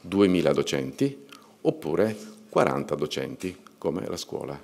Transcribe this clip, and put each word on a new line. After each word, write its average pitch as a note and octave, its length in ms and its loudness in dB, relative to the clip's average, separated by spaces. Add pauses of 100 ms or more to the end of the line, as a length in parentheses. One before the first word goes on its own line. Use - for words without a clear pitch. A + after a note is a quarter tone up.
duemila F2+ 520 4
docenti C#2+ 760 -2 (360)
oppure F#2+ 540 0 (320)
quaranta C#2+ 460 2
docenti, C#2 640 -4 (220)
come E2 280 -2
la F2+ 100 -6
scuola C#2+ 480 -8